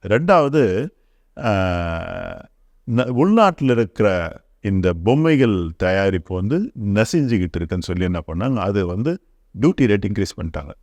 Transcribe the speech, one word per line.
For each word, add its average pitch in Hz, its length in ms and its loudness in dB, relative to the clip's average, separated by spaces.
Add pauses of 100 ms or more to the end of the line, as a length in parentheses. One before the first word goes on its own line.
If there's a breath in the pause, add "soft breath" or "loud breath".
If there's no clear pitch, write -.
ரெண்டாவது, 143 800 2 (560)
ஆ, 113 60 0 (1400)
ந-, 120 200 0
உள்நாட்டுல 175 600 2
இருக்கிற 98 720 0 (200)
இந்த 95 320 0
பொம்மைகள் 113 840 2
தயாரிப்பு 95 580 0
வந்து 131 380 -2 (120)
நசிஞ்சுக்கிட்டு 107 720 0
இருக்குன்னு 85 300 -4
சொல்லி 90 200 -2
என்ன 90 220 -2
பண்ணாங்க, 110 300 -4
அது 98 300 0
வந்து 117 360 -4 (380)
டியூட்டி 156 200 2
ரேட் 104 260 2
இன்க்ரீஸ் 98 360 -4
பண்ணிட்டாங்க. 80 280 -10 (120)